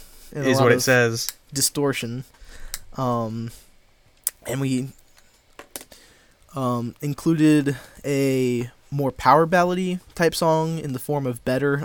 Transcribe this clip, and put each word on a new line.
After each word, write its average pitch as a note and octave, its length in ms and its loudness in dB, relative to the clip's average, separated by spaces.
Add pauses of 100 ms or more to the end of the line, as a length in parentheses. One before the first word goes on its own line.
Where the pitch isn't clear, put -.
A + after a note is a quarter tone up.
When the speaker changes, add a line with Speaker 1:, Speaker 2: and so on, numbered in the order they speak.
(340)
Speaker 1:
and C#3+ 120 -6
a C3 40 2
Speaker 2:
is C3 80 4
Speaker 1:
lot C3+ 80 4
Speaker 2:
what A#2+ 80 8
it - 40 4
Speaker 1:
of B2+ 60 -2
Speaker 2:
says. A#2+ 460 2 (240)
Speaker 1:
distortion. C3+ 720 -4 (720)
Um, A#2 540 -4 (960)
and C3 140 -4
we, C3 300 -2 (1700)
um, B2 460 -4
included D3+ 760 2 (260)
a C3 680 0 (200)
more C#3 220 -2
power D3 360 4
ballady F3+ 520 0 (160)
type E3 200 2
song D#3+ 440 0
in D3 140 -6
the B2+ 60 -6
form C#3+ 260 -4
of B2 200 -6
Better C#3 400 0